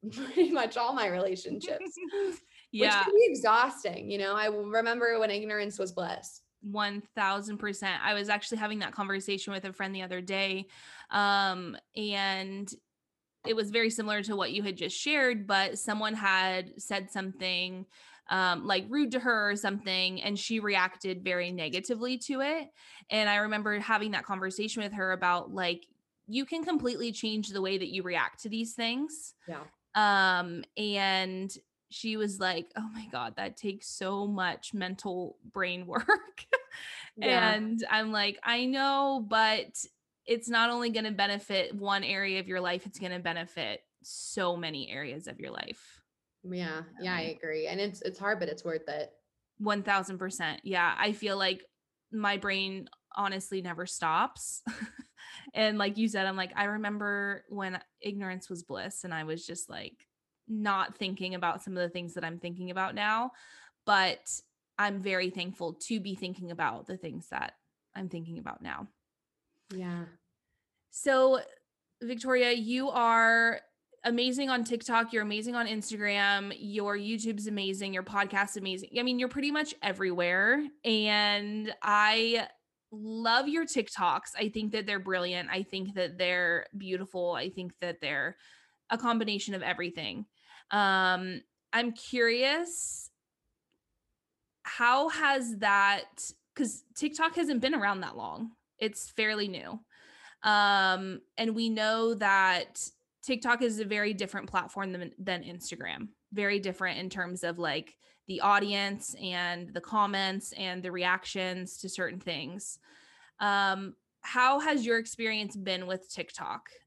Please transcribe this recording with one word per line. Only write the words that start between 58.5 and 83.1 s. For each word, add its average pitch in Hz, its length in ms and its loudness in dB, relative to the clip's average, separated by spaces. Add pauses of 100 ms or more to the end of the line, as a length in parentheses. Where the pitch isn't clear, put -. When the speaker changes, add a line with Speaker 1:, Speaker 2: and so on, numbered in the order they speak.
Speaker 2:
bliss - 420 -8
and 180 80 -6
I 160 120 -4
was 160 220 -6
just, 170 220 -10
like, - 380 -14 (420)
not 208 480 0
thinking 185 380 -4
about 175 280 -2
some 185 140 -6
of 180 60 0
the 175 60 0
things 175 260 -8
that 170 100 -6
I'm 165 140 -6
thinking 180 320 -8
about 190 240 -2
now, 220 380 0 (540)
but 190 440 4 (480)
I'm 202 220 2
very 185 300 0
thankful 180 440 -6 (140)
to 220 120 0
be 190 140 -6
thinking 180 360 -8
about 156 360 -2
the 185 100 -8
things 170 320 -10
that - 260 -6 (400)
I'm 190 140 -6
thinking 165 300 -8
about - 240 -12
now. 76 260 -10 (840)
Speaker 1:
Yeah. 175 300 -6 (840)
Speaker 2:
So, 262 500 6 (640)
Victoria, 247 500 4
you 240 380 0
are 226 720 6 (440)
amazing 247 460 2
on 240 140 2
TikTok. 226 480 0
You're 226 100 2
amazing 214 320 -2
on 233 120 0
Instagram. 202 920 0
Your 202 380 -2
YouTube's 214 500 -2
amazing. 196 480 -2
Your 185 80 -2
podcast's 202 540 0
amazing. 190 420 -6
I 240 40 2
mean, 247 160 2
you're 254 100 2
pretty 277 220 -2
much 302 320 -2
everywhere. 190 800 4 (200)
And 208 1000 2
I 220 640 4 (440)
love 226 540 2